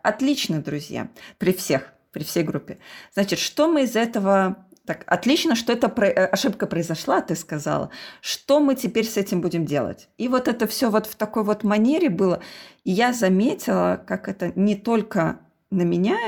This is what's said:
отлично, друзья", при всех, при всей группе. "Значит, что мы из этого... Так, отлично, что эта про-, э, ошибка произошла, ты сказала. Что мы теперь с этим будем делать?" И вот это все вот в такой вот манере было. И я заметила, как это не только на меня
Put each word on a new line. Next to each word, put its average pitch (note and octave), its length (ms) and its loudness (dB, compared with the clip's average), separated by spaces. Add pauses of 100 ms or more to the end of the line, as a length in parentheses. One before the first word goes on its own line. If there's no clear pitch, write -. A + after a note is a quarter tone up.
отлично, G#3+ 580 0
друзья", C#3 460 -8 (320)
при F3+ 140 4
всех, - 400 -2 (180)
при D3+ 120 -10
всей E3+ 200 -2
группе. - 340 -6 (360)
"Значит, G3 260 0
что - 280 0
мы D#4 160 2
из A3+ 120 -2
этого... G3 640 2 (280)
Так, - 220 -6
отлично, C#4+ 480 2
что A#3 180 0
эта A#3 160 2
про-, - 200 2
э, F#3 180 4
ошибка - 400 0
произошла, E3+ 540 -2
ты - 140 -4
сказала. D3 540 -4 (320)
Что - 380 2
мы C#4 160 4
теперь A3+ 300 0
с A3+ 120 -4
этим G3 240 0
будем E3 240 0
делать?" C3 440 -4 (100)
И A#3+ 100 -2
вот B3+ 180 0
это A3+ 200 0
все A#3+ 240 -2
вот A3 160 0
в - 80 -14
такой G#3+ 280 -2
вот G#3 200 0
манере A3+ 460 4
было. F3+ 320 0 (440)
И F#3 60 0
я A#3+ 220 2
заметила, F#3+ 920 2
как F#3+ 220 -6
это F3+ 260 -6
не G3+ 200 2
только G3+ 640 -2 (320)
на F3+ 120 0
меня F3 340 2 (100)